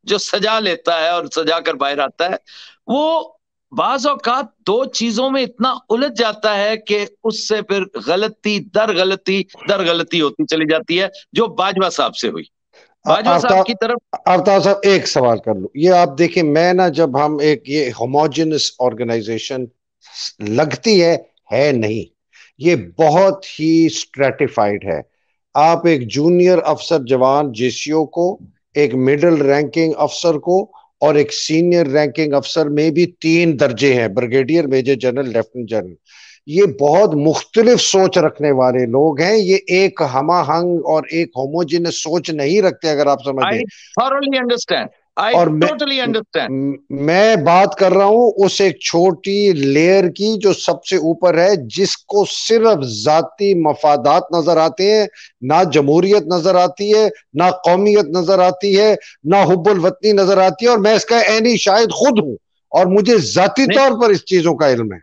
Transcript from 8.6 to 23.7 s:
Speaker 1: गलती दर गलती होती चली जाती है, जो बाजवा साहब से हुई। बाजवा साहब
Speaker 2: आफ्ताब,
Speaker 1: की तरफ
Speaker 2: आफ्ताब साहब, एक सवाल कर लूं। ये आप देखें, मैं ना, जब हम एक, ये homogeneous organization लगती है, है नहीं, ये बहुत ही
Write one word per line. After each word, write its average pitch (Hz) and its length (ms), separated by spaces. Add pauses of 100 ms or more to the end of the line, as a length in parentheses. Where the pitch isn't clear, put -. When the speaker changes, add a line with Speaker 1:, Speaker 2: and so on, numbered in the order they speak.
Speaker 1:
गलती 190 540 (220)
दर 196 140
गलती 170 360
होती 151 260
चली 160 200
जाती 160 320
है, 190 140 (220)
जो 226 140
बाजवा 185 420
साहब 131 240
से - 140
हुई। 82 220 (580)
बाजवा 175 320
साहब 247 60
Speaker 2:
आफ्ताब, 190 200
Speaker 1:
की 233 80
तरफ 233 240 (300)
Speaker 2:
आफ्ताब 190 340
साहब, 196 240
एक 190 220
सवाल 120 300
कर 98 200
लूं। 92 100 (100)
ये 165 120
आप 175 200
देखें, 165 340
मैं 160 300
ना, 180 160
जब 139 280
हम 151 240
एक, 151 260
ये 139 220
homogeneous 143 920
organization 117 840 (760)
लगती 143 580
है, 165 320 (200)
है 139 220
नहीं, 110 320 (540)
ये 160 160
बहुत 160 840
ही 160 300